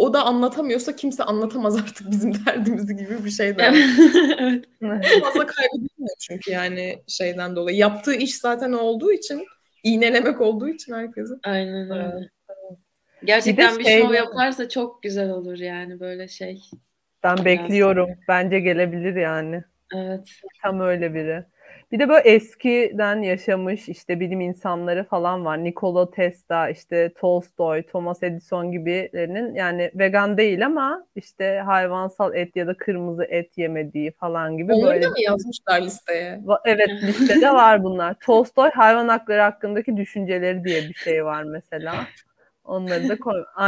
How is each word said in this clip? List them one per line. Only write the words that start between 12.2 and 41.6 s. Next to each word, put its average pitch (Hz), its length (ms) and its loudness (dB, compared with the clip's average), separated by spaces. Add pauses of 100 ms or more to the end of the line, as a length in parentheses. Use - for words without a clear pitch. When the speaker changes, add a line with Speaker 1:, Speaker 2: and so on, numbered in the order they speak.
Speaker 3:
evet. 190 300 -18 (460)
Speaker 2:
Gerçekten 226 540 4
Speaker 3:
Bir 240 60 -4
de - 0 -
Speaker 2:
bir - 0 -
şov 220 60 6
Speaker 3:
şeyde 226 260 6
Speaker 2:
yaparsa 254 520 -2
çok 240 340 -6
güzel 196 280 -4
olur 180 280 -8
yani 180 420 -10
böyle 185 280 -12
şey. 190 340 -14 (600)
Speaker 3:
Ben 180 140 2
Speaker 2:
Biraz. 185 80 0
Speaker 3:
bekliyorum. 180 680 4 (180)
Bence 185 320 2
gelebilir 175 560 0
yani. 160 480 -4 (300)
Speaker 2:
Evet. 190 340 -10 (340)
Speaker 3:
Tam 196 180 -4
öyle 175 340 -2
biri. 160 300 -6 (480)
Bir 226 60 -2
de 285 100 2
böyle 302 200 8
eskiden 220 960 2
yaşamış 190 640 -4
işte 175 320 -6
bilim 185 200 -4
insanları 180 640 -4
falan 180 400 -4
var. 160 200 -4
Nikola 175 460 -2
Tesla, 175 600 -2
işte 170 440 -2
Tolstoy, 175 680 -2
Thomas 175 400 -8
Edison 175 500 -6
gibilerinin 180 800 -6
yani 175 400 -4
vegan 196 420 0
değil 214 300 2
ama 302 400 -4 (100)
işte 196 500 -6
hayvansal 190 680 0
et 175 220 -6
ya 175 100 -2
da 180 100 -4
kırmızı 175 480 -4
et 170 340 -6
yemediği 156 540 -4
falan 165 440 -6
gibi 175 160 -2
Speaker 1:
Onları 226 220 4
Speaker 3:
böyle - 100 2
Speaker 1:
da - 60 2
mı 233 100 -2
yazmışlar 202 640 -2
listeye? 180 640 -8
Speaker 3:
Va-, - 180 2
evet, 208 240 4
Speaker 2:
<laughs> 202 140 -8
Speaker 3:
listede 254 500 4
var 220 320 8
bunlar. 185 360 -2
Tolstoy 254 500 4
hayvan 233 380 4
hakları 226 320 2
hakkındaki 208 560 -2
düşünceleri 185 680 -4
diye 165 180 -2
bir 160 120 -12
şey 160 300 -2
var 151 180 -4
mesela. 160 520 -10 (680)